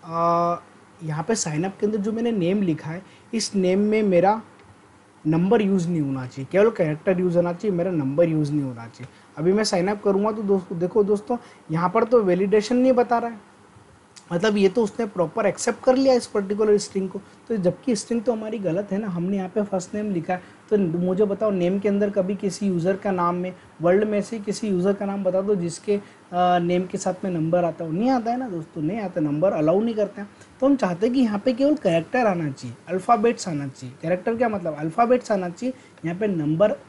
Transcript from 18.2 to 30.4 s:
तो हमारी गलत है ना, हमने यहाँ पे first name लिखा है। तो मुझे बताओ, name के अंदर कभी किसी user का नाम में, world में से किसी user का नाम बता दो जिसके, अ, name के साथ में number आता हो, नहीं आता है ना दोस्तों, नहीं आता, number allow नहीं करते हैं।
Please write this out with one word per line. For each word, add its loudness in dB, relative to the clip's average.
तो 0
हमारी -6
गलत -2
है -2
ना, -4
हमने -2
यहाँ -4
पे -2
first -6
name -4
लिखा -2
है। -12
तो 4
मुझे 2
बताओ, 0
name 0
के -2
अंदर 2
कभी -2
किसी -4
user 0
का -4
नाम 0
में, -4
world 4
में 0
से -8
किसी -6
user 2
का -4
नाम -4
बता 0
दो 0
जिसके, -2
अ, 0
name 0
के -8
साथ -4
में -2
number 0
आता -4
हो, -6
नहीं 0
आता 0
है -2
ना -6
दोस्तों, -8
नहीं -2
आता, -4
number 0
allow 2
नहीं -2
करते -4
हैं। -12